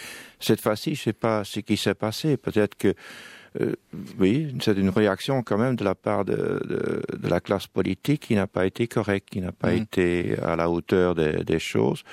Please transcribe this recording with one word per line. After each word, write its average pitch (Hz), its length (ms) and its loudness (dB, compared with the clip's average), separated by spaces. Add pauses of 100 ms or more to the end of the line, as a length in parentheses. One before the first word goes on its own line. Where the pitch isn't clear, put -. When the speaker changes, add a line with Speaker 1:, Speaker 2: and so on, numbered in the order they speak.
(420)
Speaker 1:
Cette - 180 2
fois-ci, 110 360 -2
je - 60 -10
sais 110 120 -2
pas 107 320 -2
ce - 160 -8
qui 104 160 0
s'est 101 180 0
passé. 127 400 -2
Peut-être - 400 0
que, - 180 2 (680)
euh, - 140 -2 (440)
oui, 120 280 4 (140)
c'est 107 140 2
une 98 140 2
réaction 107 540 2
quand 104 160 0
même 127 160 2
de 104 80 -4
la 95 100 2
part 101 320 -2
de, - 80 0
de, - 720 -2 (140)
de - 120 -6
la 87 100 2
classe - 280 -2
politique 95 540 -2
qui - 120 -2
n'a 101 140 2
pas 92 180 0
été 117 220 -2
correcte, 101 420 -2
qui 98 120 -6
n'a 90 100 -6
pas 87 200 0
Speaker 2:
Mm. 110 60 2
Speaker 1:
été 90 640 2
à 82 180 0
la 85 140 2
hauteur 90 420 2
des, 80 320 2
des 82 140 0
choses, 113 420 0 (120)